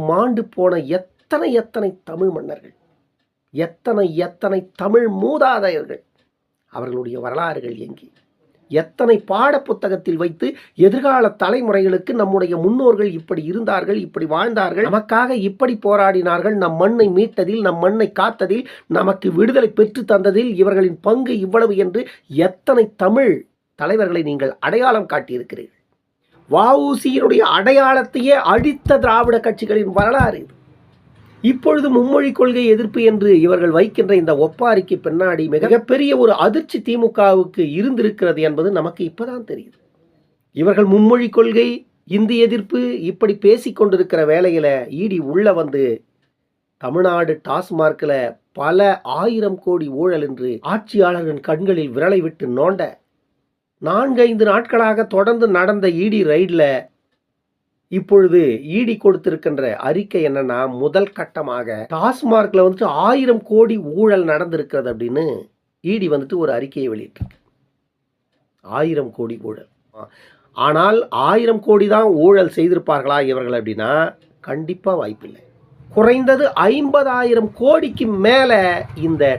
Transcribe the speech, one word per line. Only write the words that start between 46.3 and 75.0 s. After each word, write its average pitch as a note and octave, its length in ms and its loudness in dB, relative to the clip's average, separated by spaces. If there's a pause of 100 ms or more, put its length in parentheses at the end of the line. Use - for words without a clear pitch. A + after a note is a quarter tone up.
தமிழ்நாடு E3+ 640 0
டாஸ்மார்க்ல D#3 680 -2 (400)
பல F#3 380 0 (240)
ஆயிரம் G3+ 460 -2
கோடி E3+ 340 -4
ஊழல் D#3+ 320 -2
என்று B2+ 260 -8 (120)
ஆட்சியாளர்களின் F3 800 -2
கண்களில் D#3+ 520 -2
விரலை F3+ 260 0
விட்டு D#3 300 -6
நோண்ட, E3 420 -2 (880)
நான்கைந்து A3+ 640 2
நாட்களாக A3 640 0
தொடர்ந்து A3 420 2
நடந்த F#3+ 460 0
இ F#3 120 -2
டி G#3 160 0
ரைடுல D#3+ 400 2 (1300)
இப்பொழுது F#3 480 4 (260)
இ E3+ 140 -4
டி A#3 160 -2
கொடுத்திருக்கின்ற D#3+ 720 -2 (100)
அறிக்கை F3 440 -4
என்னன்னா, C3+ 360 -2 (140)
முதல் D3 380 -2
கட்டமாக B2 640 -8 (120)
டாஸ்மார்க்ல G#3 760 0
வந்துட்டு F#3 240 0 (120)
ஆயிரம் B3 420 2
கோடி A3 340 2 (140)
ஊழல் F#3+ 340 2
நடந்திருக்கிறது D3+ 640 -4
அப்படின்னு A#2+ 360 -4 (600)
இ F#3 120 -2
டி F#3+ 120 -2
வந்துட்டு C#3+ 280 -4
ஒரு D#3 160 -2
அறிக்கையை C3 360 -6
வெளியிட்டிருக்கு. - 500 -12 (1300)
ஆயிரம் C3+ 460 -4
கோடி A#2 300 -10
ஊழல். G#2+ 300 -16 (840)
ஆனால் E3 440 2 (220)
ஆயிரம் A3 400 0
கோடி G#3 260 4
தான் G#3+ 300 4
ஊழல் F#3 360 4
செய்திருப்பார்களா D#3 720 0
இவர்கள் B2+ 340 -2
அப்படின்னா A2 320 -4 (540)
கண்டிப்பா D#3+ 500 -6
வாய்ப்பில்லை. A2 480 -8 (480)